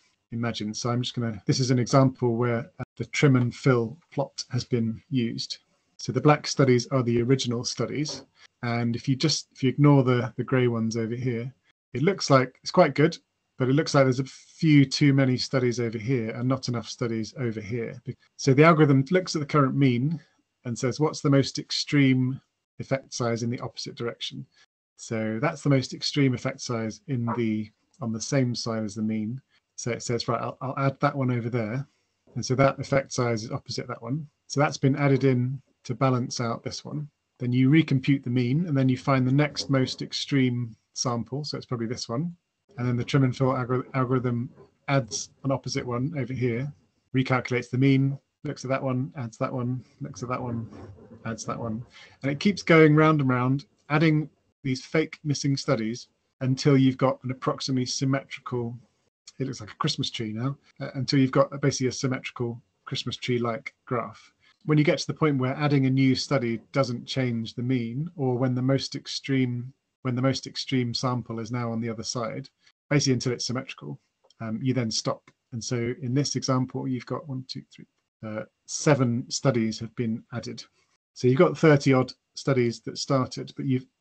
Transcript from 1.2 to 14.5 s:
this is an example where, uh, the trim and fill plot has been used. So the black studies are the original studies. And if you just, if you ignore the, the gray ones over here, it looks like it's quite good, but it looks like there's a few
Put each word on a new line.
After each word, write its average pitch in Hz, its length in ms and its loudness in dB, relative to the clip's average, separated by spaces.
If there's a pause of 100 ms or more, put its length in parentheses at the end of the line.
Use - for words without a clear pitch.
this 120 140 0
is 127 100 0
an 127 80 4
example 127 580 4
where, 117 420 -2
uh, 123 60 -10 (120)
the - 100 -6
trim 139 300 4
and 123 180 2
fill 123 440 0 (120)
plot - 400 -6
has 120 140 -4
been 113 460 -2
used. 123 480 -4 (400)
So - 140 -6
the 120 80 0
black 147 260 4
studies 123 420 4
are 135 140 0
the 117 200 2
original 123 420 0
studies. 123 600 -6 (380)
And 117 340 -2
if - 120 -6
you 135 80 2
just, - 360 -2
if - 100 -20
you 131 80 2
ignore 143 320 8
the, 123 340 2
the 120 80 -4
gray 127 240 2
ones 113 280 -2
over 113 180 -4
here, 127 380 -4 (400)
it 123 100 -4
looks 190 280 0
like 127 320 4
it's - 80 -14
quite 139 240 4
good, - 220 2 (420)
but 127 100 0
it 135 60 4
looks 156 200 0
like 139 100 6
there's 131 160 2
a 135 40 -2
few 147 600 4